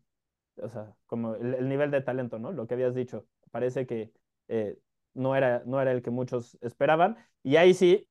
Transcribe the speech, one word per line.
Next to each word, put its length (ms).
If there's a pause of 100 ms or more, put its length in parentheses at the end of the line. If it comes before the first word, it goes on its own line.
(600)
o 80
sea, 260 (120)
como 280
el, 200
el 140
nivel 200
de 120
talento, 380
¿no? 120
Lo 160
que 80
habías 180
dicho, 320 (260)
parece 360
que, 240 (360)
eh, 300 (380)
no 200
era, 300
no 160
era 100
el 100
que 100
muchos 500
esperaban. 560 (260)
Y 140
ahí 160
sí, 380